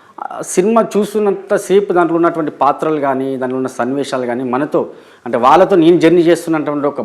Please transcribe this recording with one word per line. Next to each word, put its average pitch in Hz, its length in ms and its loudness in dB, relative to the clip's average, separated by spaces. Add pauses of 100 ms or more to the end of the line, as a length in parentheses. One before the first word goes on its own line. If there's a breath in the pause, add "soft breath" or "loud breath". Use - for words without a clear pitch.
(220 soft breath)
ఆ - 200 -10
సినిమా 208 420 0 (120)
చూస్తున్నంతసేపు 202 960 -2
దాంట్లో 170 240 0
ఉన్నటువంటి 165 340 0
పాత్రలు 147 500 -2
కానీ 135 360 -2
దాంట్లో 127 200 -6
ఉన్న 131 120 -4
సన్నివేశాలు 131 580 -4
కానీ 120 180 -4
మనతో 135 460 -2 (360 loud breath)
అంటే 120 120 -2
వాళ్ళతో 165 380 4
నేను 165 240 6
జర్నీ 165 200 4
చేస్తున్నటువంటి 156 680 0
ఒక 139 180 -4